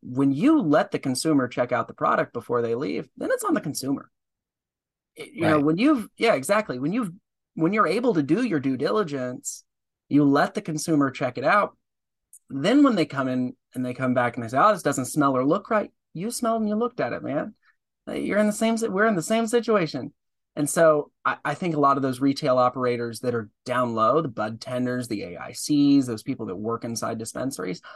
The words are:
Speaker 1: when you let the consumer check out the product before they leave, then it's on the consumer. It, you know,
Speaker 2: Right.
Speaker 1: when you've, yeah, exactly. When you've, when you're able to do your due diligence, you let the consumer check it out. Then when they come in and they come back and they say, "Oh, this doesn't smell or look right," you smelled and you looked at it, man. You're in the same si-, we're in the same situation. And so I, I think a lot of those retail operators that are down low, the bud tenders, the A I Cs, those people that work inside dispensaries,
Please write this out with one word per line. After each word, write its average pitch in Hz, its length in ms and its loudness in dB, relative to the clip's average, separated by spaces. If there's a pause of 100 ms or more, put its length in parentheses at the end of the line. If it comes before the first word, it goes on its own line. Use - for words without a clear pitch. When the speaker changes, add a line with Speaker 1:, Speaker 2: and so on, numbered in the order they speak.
Speaker 1:
when 139 300 0
you 254 280 4
let 165 300 4
the - 80 -4
consumer 135 500 0
check 123 240 -2
out 117 160 -2
the - 60 -18
product 147 400 -2
before 120 300 -2
they 117 100 -2
leave, 143 420 -4
then - 160 -6
it's 494 120 -2
on 381 100 0
the 220 80 0
consumer. 135 480 -6 (1040)
It, - 180 -18
you - 100 -10
know, 156 140 4
Speaker 2:
Right. 143 80 2
Speaker 1:
when 160 120 2
you've, 247 400 2
yeah, 220 160 2
exactly. 156 460 -2
When 147 140 -2
you've, 220 180 -4 (420)
when 165 180 0
you're 208 140 2
able 233 300 0
to 151 80 2
do 156 180 2
your 196 180 0
due 135 160 -2
diligence, 143 880 -4 (460)
you 147 140 6
let 147 320 4
the 208 80 -4
consumer 151 480 0
check 131 260 -4
it - 60 -6
out. 190 340 2 (720)
Then 190 320 2
when 262 140 6
they 165 100 2
come 135 220 -4
in 127 280 -2 (200)
and 127 100 -4
they 123 80 -4
come 127 220 0
back 123 200 0
and 120 80 -6
they 113 40 -8
say, 123 100 -2
"Oh, 202 160 6
this 180 80 -4
doesn't 139 240 -2
smell 139 320 2
or 127 80 0
look 180 240 0
right," 214 220 -2 (240)
you 190 160 -6
smelled 226 300 -2
and 214 80 0
you 214 60 0
looked 240 240 -4
at 120 140 -4
it, - 80 -8
man. 143 320 -6 (580)
You're 180 280 -2
in 214 80 2
the 208 40 0
same 226 260 -2
si-, 226 100 -4
we're 202 180 0
in 226 100 2
the 165 60 -2
same 226 240 0
situation. 214 680 0 (440)
And 147 140 -2
so 156 400 4 (160)
I, 127 180 0
I 151 120 -4
think 170 200 -4
a 147 40 0
lot 139 180 4
of 135 60 -2
those 131 160 -2
retail 135 400 2
operators 123 600 0
that 123 120 0
are 110 160 -4 (160)
down 123 300 -2
low, 113 260 4
the 160 60 -6
bud 110 340 -6
tenders, 123 460 -4
the 101 160 -6
A 87 140 -12
I - 160 -14
Cs, 143 520 4
those 117 160 -6
people 123 240 -6
that 101 100 -6
work 113 280 -4
inside 117 340 -6
dispensaries, 185 640 -8 (140)